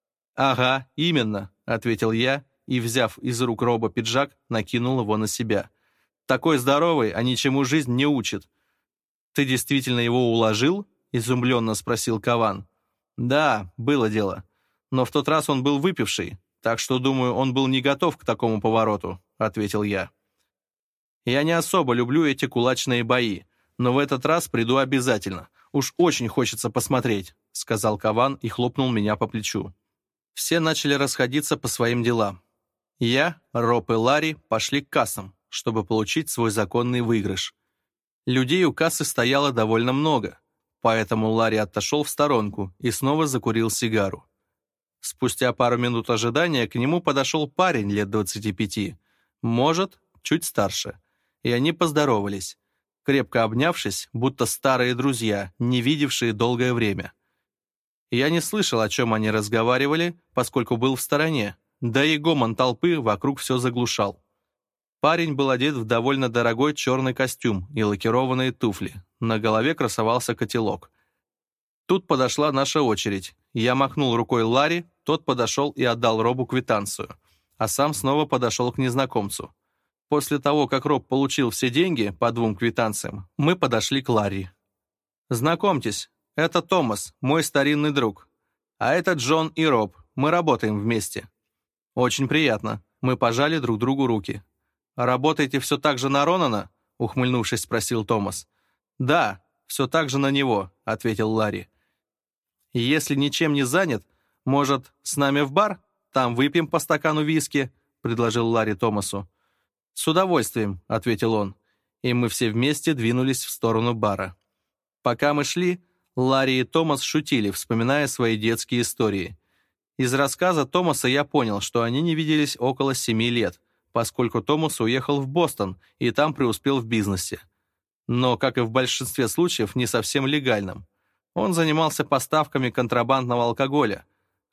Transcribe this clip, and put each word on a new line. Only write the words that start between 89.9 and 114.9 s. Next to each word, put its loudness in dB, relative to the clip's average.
мы 2
работаем 2
вместе». -4
«Очень 0
приятно». 0
Мы 0
пожали 2
друг 0
другу 0
руки. -4
«Работаете 0
все -2
так 0
же -2
на 2
Ронана?» 0
ухмыльнувшись, -2
спросил -2
Томас. -2
«Да, 0
все -2
так 0
же -2
на 2
него», 0
ответил -2
Ларри. -2
«Если 0
ничем 0
не 2
занят, 0
может, 0
с -8
нами 2
в -2
бар? 2
Там 0
выпьем 2
по -2
стакану 0
виски», -2
предложил 0
Ларри 2
Томасу. -2
«С -8
удовольствием», 0
ответил 0
он, -4
и -2
мы 0
все -2
вместе 0
двинулись 0
в -10
сторону 0
бара. -4